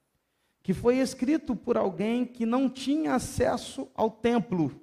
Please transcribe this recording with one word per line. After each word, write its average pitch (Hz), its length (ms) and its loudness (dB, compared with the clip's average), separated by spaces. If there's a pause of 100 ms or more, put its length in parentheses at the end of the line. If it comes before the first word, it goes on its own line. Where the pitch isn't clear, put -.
(640)
que 190 100 0
foi 240 260 4
escrito 262 540 0
por 233 240 -2
alguém 208 480 0
que 233 200 -4
não 247 240 2
tinha 285 440 -2
acesso - 800 -2
ao 220 160 0
templo 220 720 0